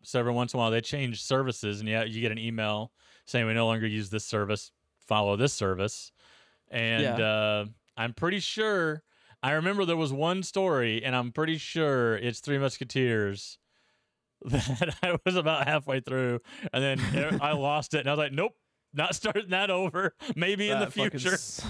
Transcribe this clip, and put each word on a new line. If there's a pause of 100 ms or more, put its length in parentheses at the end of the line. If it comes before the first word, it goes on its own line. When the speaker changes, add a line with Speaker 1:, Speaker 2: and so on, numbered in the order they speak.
Speaker 1:
So
every
once
in
a
while
they
change
services,
and
yeah,
you
get
an
email (340)
saying,
"We
no
longer
use
this
service, (380)
follow
this
service." (580)
And,
Speaker 2:
Yeah.
Speaker 1:
uh, (320)
I'm
pretty
sure, (400)
I
remember
there
was
one
story,
and
I'm
pretty
sure
it's
Three
Musketeers (420)
<laughs>
that
I
was
about
halfway
through, (340)
and
then
Speaker 2:
<laughs>
Speaker 1:
I
lost
it,
and
I
was
like,
"Nope, (400)
not
starting
that
over. (220)
Maybe
in
Speaker 2:
That
Speaker 1:
the
Speaker 2:
fucking
Speaker 1:
future."
Speaker 2:
s-,